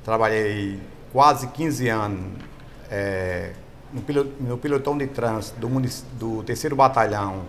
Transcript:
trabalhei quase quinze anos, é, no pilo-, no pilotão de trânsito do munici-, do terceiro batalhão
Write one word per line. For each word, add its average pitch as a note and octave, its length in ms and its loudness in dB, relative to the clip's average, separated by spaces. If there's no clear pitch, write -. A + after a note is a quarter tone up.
trabalhei G#2+ 760 2
quase C3 360 6
quinze C3+ 380 0
anos, G#2 440 0
é, F#2 640 -2
no C3 80 -6
pilo-, C#3+ 380 0
no B2 180 -2
pilotão C#3+ 400 0
de C#3 80 0
trânsito A2+ 540 -2
do A2+ 100 -2
munici-, C3 340 0
do A2 280 -4
terceiro B2+ 340 -2
batalhão G#2 720 4